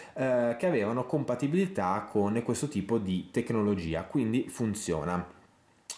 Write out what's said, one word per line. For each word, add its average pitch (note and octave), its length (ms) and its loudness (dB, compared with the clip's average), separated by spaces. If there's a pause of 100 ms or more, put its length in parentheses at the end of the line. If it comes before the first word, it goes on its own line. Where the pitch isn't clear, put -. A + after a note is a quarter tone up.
(140)
eh, B2 420 2
che F#3 120 0
avevano A#2+ 380 2
compatibilità C#3 1000 0
con G#2 360 2
questo B2+ 240 -2
tipo G#2 300 0
di F#2 340 -2
tecnologia, G#2 720 0
quindi A#2+ 440 0
funziona. F2 920 -2 (580)